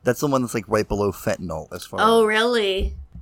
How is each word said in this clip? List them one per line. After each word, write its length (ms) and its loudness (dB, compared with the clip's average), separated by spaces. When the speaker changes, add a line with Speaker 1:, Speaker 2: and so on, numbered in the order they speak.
Speaker 1:
that's 180 0
the 60 0
one 140 2
that's, 140 -4
like, 120 -4
right 200 2
below 240 0
fentanyl 600 -6
as 120 -12
far 160 -8
Speaker 2:
Oh, 220 6
Speaker 1:
as 40 4
Speaker 2:
really? 680 0